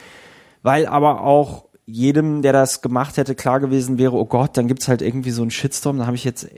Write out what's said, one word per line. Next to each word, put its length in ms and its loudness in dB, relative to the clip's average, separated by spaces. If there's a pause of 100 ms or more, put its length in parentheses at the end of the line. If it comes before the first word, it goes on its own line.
(600)
Weil 260 2
aber 340 2
auch 440 2 (200)
jedem, 560 0
der 100 4
das 300 2
gemacht 340 -4
hätte, 180 -2
klar 280 0
gewesen 360 0
wäre, 200 2
„Oh 80 0
Gott, 320 0
dann 100 2
gibt's 220 -2
halt 120 2
irgendwie 300 -4
so 100 -4
einen 100 -2
Shitstorm, 480 -4
da 60 -2
habe 120 -2
ich 80 -6
jetzt, 320 -6